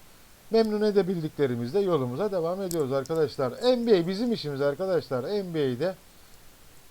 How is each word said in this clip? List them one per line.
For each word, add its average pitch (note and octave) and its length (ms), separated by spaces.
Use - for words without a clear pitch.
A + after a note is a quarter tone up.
Memnun G#3+ 300
edebildiklerimizle D#3+ 1000
yolumuza E3 520
devam F3+ 300
ediyoruz E3 320
arkadaşlar. C#3 580
N A#3+ 360
B G3+ 120
A E3+ 80
bizim G#3+ 240
işimiz D3 300
arkadaşlar. C#3+ 600
N F#3 300
B D#3 60
A'de C#3+ 360